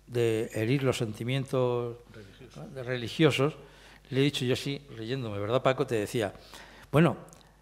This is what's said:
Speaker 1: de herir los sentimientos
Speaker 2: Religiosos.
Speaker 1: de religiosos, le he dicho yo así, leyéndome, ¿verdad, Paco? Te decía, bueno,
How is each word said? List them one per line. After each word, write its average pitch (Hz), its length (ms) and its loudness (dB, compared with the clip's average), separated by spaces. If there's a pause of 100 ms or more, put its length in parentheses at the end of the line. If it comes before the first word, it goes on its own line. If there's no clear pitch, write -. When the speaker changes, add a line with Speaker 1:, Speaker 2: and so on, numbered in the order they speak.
Speaker 1:
de 117 460 0
herir 120 300 0
los 127 160 2
sentimientos 120 1000 -2 (140)
Speaker 2:
Religiosos. 113 600 -18
Speaker 1:
de 131 80 -10
religiosos, 127 720 4 (560)
le 127 100 0
he 139 40 6
dicho 143 200 0
yo 127 100 2
así, 143 300 -6 (120)
leyéndome, 113 420 -6
¿verdad, 110 240 0
Paco? 131 240 2
Te - 80 -2
decía, 104 400 -2 (560)
bueno, 147 260 6 (460)